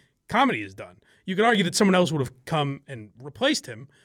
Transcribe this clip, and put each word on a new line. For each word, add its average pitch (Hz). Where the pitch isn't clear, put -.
comedy 214
is 95
done. 92
You 185
could 202
argue 220
that 170
someone 190
else 175
would 151
have -
come 143
and 110
replaced 226
him, 123